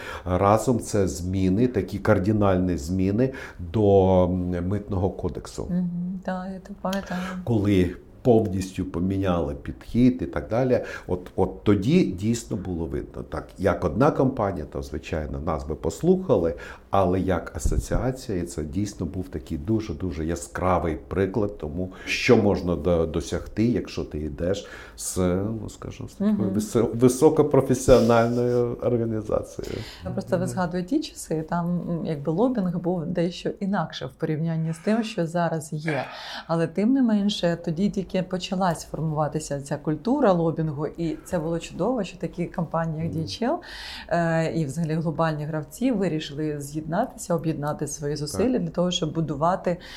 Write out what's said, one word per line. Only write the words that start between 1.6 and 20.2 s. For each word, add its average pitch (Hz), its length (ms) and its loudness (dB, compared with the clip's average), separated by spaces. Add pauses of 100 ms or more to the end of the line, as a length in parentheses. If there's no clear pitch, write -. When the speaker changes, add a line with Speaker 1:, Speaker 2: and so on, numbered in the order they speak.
Speaker 1:
такі 101 320 -2
кардинальні 95 800 4
зміни 95 560 0 (260)
до, 95 680 6
м, 90 440 0
митного 98 420 0
кодексу. - 600 -8
Speaker 2:
Мгм, 180 540 -2
так, 185 280 -6
я 190 80 -12
так 202 220 -16
пам'ятаю. 185 380 -4 (240)
Speaker 1:
Коли 98 460 4 (320)
повністю 95 600 2
поміняли 87 720 0
підхід 120 680 2
і - 40 -2
так - 220 -4
далі. 120 320 2 (260)
От, - 300 -4
от - 280 0
тоді 107 400 4
дійсно 104 520 -2
було 87 300 -4
видно. - 360 -6
Так, - 260 -10 (100)
як 92 260 2
одна 143 260 4
компанія, 107 640 0
то, 71 100 -6
звичайно, 73 640 -6
нас 76 200 -2
би 78 80 -4
послухали, 110 800 2 (360)
але 95 300 4
як 90 360 -2
асоціація, 110 840 0
і 87 40 -2
це 85 200 -6
дійсно 90 440 -4
був 92 220 -6
такий 80 300 -6
дуже-дуже 85 640 -2